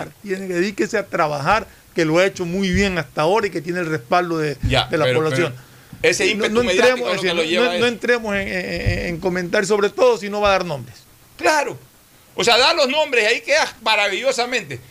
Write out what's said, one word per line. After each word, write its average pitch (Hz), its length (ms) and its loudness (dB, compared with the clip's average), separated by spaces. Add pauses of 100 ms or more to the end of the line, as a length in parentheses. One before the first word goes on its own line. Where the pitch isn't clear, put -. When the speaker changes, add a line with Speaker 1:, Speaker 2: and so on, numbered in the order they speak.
Speaker 1:
mediático. - 160 -20
Speaker 2:
Tiene, 190 240 -6
dedíquese 202 500 -2
a 196 80 -2
trabajar, 165 640 0 (260)
que 170 120 2
lo 156 120 2
ha 185 80 6
hecho 190 200 -4
muy 185 260 -2
bien 185 260 2
hasta 151 240 -4
ahora 202 260 2
y - 40 -4
que 165 100 -6
tiene 175 200 -4
el 170 60 -4
respaldo 165 520 0
de, 147 180 -4 (100)
Speaker 1:
Ya, 127 200 2
Speaker 2:
de 170 100 -2
la 151 80 2
Speaker 1:
pero, 127 160 2
Speaker 2:
población. 156 340 0
Speaker 1:
pero - 540 -4
ese 180 160 0
Speaker 2:
No, 202 60 2
Speaker 1:
ímpetu 214 220 -2
Speaker 2:
no 240 100 2
Speaker 1:
mediático 240 340 4 (120)
Speaker 2:
entremos, - 0 -
Speaker 1:
es - 0 -
lo - 60 -2
Speaker 2:
es 185 60 -4
Speaker 1:
que 180 60 0
Speaker 2:
decir, 170 80 0
Speaker 1:
lo 170 80 0
lleva 175 220 2
Speaker 2:
no, 247 60 0
Speaker 1:
a - 20 -4
Speaker 2:
no 233 120 0
Speaker 1:
eso. - 80 4
Speaker 2:
entremos 226 420 -2
en, 196 120 -2
en, 180 600 -2
en 170 120 -6
comentarios, 180 480 -2
sobre 202 220 2
todo 233 280 4
si 202 120 -8
no 208 100 -4
va 208 100 2
a - 20 4
dar 185 140 2
nombres. 127 300 -8 (420)
Speaker 1:
Claro. 285 400 0 (580)
O 185 100 -2
sea, 226 120 4
da 294 160 4
los 294 140 2
nombres, 269 400 0
ahí 247 140 0
queda 285 400 0
maravillosamente. 220 1000 -2 (120)